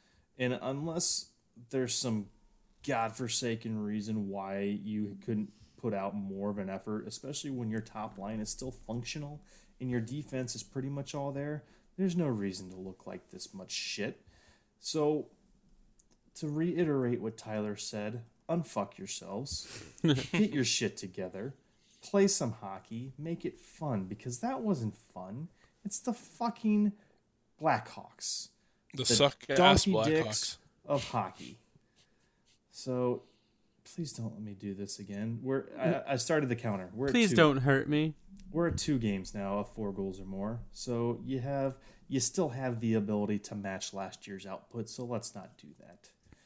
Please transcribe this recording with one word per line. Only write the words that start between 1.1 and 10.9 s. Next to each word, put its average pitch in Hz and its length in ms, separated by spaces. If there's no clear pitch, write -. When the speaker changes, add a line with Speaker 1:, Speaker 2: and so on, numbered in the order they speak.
Speaker 1:
there's 127 220
some 107 340
godforsaken 113 920
reason 104 500
why 98 320
you 104 440
couldn't 107 260
put 113 160
out 98 220
more 98 340
of 101 100
an 95 120
effort, 107 360
especially 139 440
when 120 200
your 110 120
top - 340
line 107 240
is 107 80
still 131 220
functional 143 720
and 127 100
your 123 100
defense 127 540
is 110 80
pretty 135 260
much 139 260